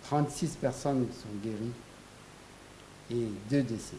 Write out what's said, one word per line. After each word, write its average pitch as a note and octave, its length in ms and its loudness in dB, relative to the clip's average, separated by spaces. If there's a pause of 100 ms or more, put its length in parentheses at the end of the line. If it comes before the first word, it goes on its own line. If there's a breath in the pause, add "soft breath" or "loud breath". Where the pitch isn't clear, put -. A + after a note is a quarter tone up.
Trente-six D3 560 4
personnes C3 540 4
sont - 160 -10 (120)
guéries A2 300 -2 (1400)
et A#2 180 2 (200)
deux C#3+ 120 8
décès. A2+ 380 -2